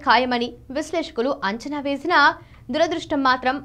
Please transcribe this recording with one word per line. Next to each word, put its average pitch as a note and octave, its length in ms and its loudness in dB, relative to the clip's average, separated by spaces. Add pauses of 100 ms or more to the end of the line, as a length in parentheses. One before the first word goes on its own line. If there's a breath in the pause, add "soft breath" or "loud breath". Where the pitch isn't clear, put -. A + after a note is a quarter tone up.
ఖాయమని B3 460 2 (280)
విశ్లేషకులు D4+ 540 -2 (180)
అంచనా C#4 380 -6
వేసినా, D4 320 2 (560 loud breath)
దురదృష్టం D#4+ 540 0
మాత్రం B3+ 360 0